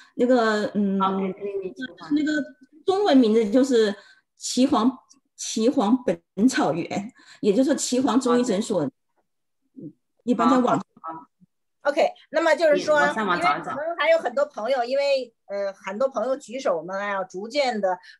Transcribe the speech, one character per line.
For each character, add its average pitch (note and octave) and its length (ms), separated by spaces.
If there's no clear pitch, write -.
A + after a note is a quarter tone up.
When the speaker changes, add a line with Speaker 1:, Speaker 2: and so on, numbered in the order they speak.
Speaker 1:
那 A#3+ 100
个， A3 380
嗯， G3 260
Speaker 2:
OK，Clinic G3 720
奇 - 80
荒。 D4 180
Speaker 1:
那 D4+ 80
个 D4 220
中 G4 200
文 D4+ 120
名 A3+ 160
字 A3 160
就 B3+ 140
是 A3+ 320
奇 - 300
荒， B3+ 280
奇 - 320
荒 B3 360
本 F#3+ 440
草 C4 260
园， G3+ 380
也 G3+ 100
就 A3+ 120
是 D4 80
说 C4 40
奇 - 240
荒 C4 220
中 B3 180
医 B3 40
诊 G#3+ 180
所。 G3 200
Speaker 2:
好 D3 40
的。 C3 60
Speaker 1:
嗯， - 120
一 A#3+ 100
般 A#3 160
在 C4 80
网 B3 180
上。 - 100
Speaker 2:
好， - 120
好， E4 60
好。 - 60
Speaker 3:
OK， C#4+ 180
那 D#4 100
么 E4 140
就 E4 120
是 D4 100
说， D4+ 220
Speaker 2:
你 C#4+ 60
网 D4 100
上 A3 100
网 F3+ 140
找 C#3+ 180
一 - 40
找。 F3 100
Speaker 3:
因 - 60
为 C#4+ 60
可 D#4+ 40
能 E4+ 100
还 - 140
有 E4 60
很 B3 180
多 C#4+ 120
朋 A3+ 220
友， C4 140
因 B3+ 140
为， C#4 360
呃， G3 260
很 G3 260
多 C4 120
朋 A#3 180
友 C4+ 80
举 B3+ 240
手， A3 180
我 D#3 60
们 F#3 160
还 G3+ 80
要 G3 160
逐 F#3 240
渐 B3 320
的， F#3+ 180